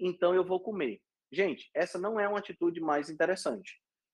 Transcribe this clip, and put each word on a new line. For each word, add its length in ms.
então 340
eu 100
vou 140
comer." 420
Gente, 440
essa 240
não 220
é 80
uma 100
atitude 420
mais 300
interessante, 680